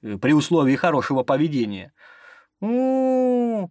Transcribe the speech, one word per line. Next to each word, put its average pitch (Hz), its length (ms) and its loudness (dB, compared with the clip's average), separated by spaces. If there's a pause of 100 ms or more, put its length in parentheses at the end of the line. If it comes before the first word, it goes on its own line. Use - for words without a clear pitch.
э, 107 140 -8
при 127 160 2
условии 147 420 4
хорошего 135 480 0
поведения». 127 680 -2 (680)
О, 247 1080 0